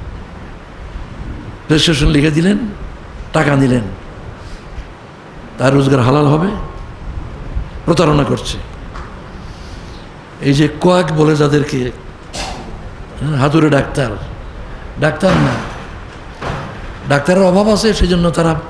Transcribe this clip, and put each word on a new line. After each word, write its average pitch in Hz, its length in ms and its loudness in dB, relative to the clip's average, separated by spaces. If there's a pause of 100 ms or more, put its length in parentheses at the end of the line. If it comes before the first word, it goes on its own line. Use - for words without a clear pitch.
(1700)
প্রেসক্রিপশন 151 420 4
লিখে 151 220 4
দিলেন, 175 260 4 (760)
টাকা 151 220 4
নিলেন, 127 300 4 (1700)
তার 131 160 4
রোজগার 135 280 6
হালাল 143 260 6
হবে? 156 220 4 (1400)
প্রতারণা 151 380 6
করছে। - 340 -2 (1800)
এই 143 120 4
যে 147 120 4 (140)
কোয়াক 180 340 4
বলে 156 220 4
যাদেরকে, 143 440 2 (1400)
হ্যাঁ, 151 180 0
হাতুড়ে 151 320 6
ডাক্তার, 135 400 2 (920)
ডাক্তার 156 360 2
না, 139 200 2 (1500)
ডাক্তারের 180 340 4
অভাব 190 260 6
আছে, 214 240 4
সেই 175 140 4
জন্য 175 220 4
তারা 165 220 2 (180)